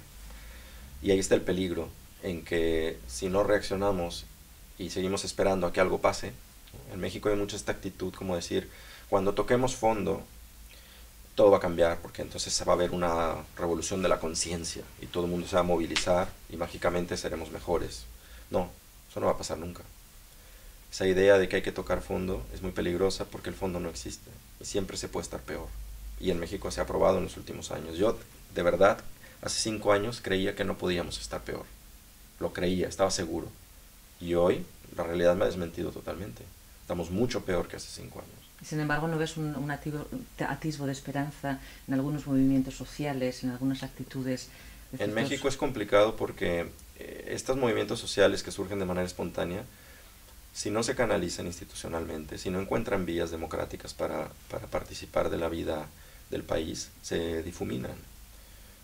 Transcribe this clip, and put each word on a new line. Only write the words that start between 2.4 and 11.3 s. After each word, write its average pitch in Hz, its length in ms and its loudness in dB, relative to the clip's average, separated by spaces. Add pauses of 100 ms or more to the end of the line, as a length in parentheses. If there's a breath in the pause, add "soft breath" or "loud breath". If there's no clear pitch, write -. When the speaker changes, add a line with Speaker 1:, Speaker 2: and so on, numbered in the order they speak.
Speaker 1:
que 82 540 2 (100)
si - 200 -4
no 95 140 4
reaccionamos 98 840 2 (520)
y 87 120 -6
seguimos 95 340 0
esperando 95 420 2
a 85 60 0
que - 80 2
algo 101 200 4
pase, 98 300 2 (580)
¿no? 101 60 -12
En 92 60 -6
México 95 280 -2
hay 104 80 4
mucha 101 200 -2
esta 101 160 -4
actitud 92 420 -6
como 190 220 -2
decir, - 320 -2 (400 loud breath)
cuando 98 260 4
toquemos 123 420 2
fondo, 98 460 2 (1120 loud breath)